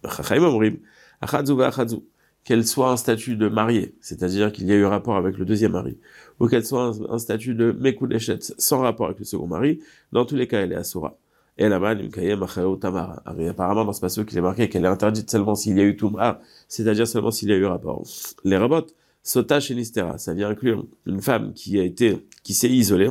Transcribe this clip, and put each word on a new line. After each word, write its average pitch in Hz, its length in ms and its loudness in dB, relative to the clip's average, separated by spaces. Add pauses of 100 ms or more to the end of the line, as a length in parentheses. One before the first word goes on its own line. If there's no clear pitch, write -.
Chachamim 127 420 0
Omrim, 110 300 2 (440)
Achadzu 139 360 0
Ve'achadzu, 127 400 0 (480)
qu'elle 113 200 4
soit 127 280 2
un 123 40 2
statut 117 380 -2
de 107 140 2
mariée, 110 520 0
c'est-à-dire 95 520 -2
qu'il 98 140 -6
y 98 60 4
a 104 40 6
eu 101 80 6
rapport 101 320 2
avec 95 200 0
le 98 80 -4
deuxième 104 280 2
mari, 90 260 -6 (400)
ou 117 80 4
qu'elle 113 180 2
soit 123 200 -2
un, 110 300 -4
un 117 40 -4
statut 113 360 -6
de 113 180 2
Mekudeshet, 120 680 -2
sans - 420 -2
rapport 117 240 -2
avec 85 120 -6
le 101 60 -14
second 85 240 -6
mari, 113 320 0 (320)
dans 120 120 2
tous 139 120 -4
les 123 100 0
cas, 110 140 0
elle 92 120 -2
est 90 40 -4
Asura. 87 400 -8 (420)
Et 104 100 4
la 95 120 2
man, 104 180 0
Imkayem 101 440 -4
Achayot 92 340 -2
Tamar. 92 480 -6
Apparemment, 92 600 -2
dans 104 100 -4
ce - 60 -10
passage, 110 300 -4
il - 80 -4
est 85 40 0
marqué 98 260 0
qu'elle 87 160 0
est 90 40 4
interdite 107 400 0
seulement 104 260 0
s'il 101 220 0
y 101 40 6
a 98 40 6
eu 101 120 4
Tum'a, 107 440 0 (280)
c'est-à-dire 110 400 0
seulement 113 220 0
s'il 107 180 -4
y 104 40 6
a 98 40 6
eu 95 80 4
rapport. 90 400 -4 (400)
Les 95 140 4
rabots, 151 280 2 (360)
Sota 135 360 2
chez 139 160 -4
Nistera, 113 440 -4
ça - 160 -6
vient 101 160 -2
inclure 107 360 -2 (200)
une 98 160 -4
femme 110 320 -2
qui 101 260 -2
a - 20 2
été, 95 420 2 (200)
qui - 80 -8
s'est 120 160 2
isolée. 104 420 4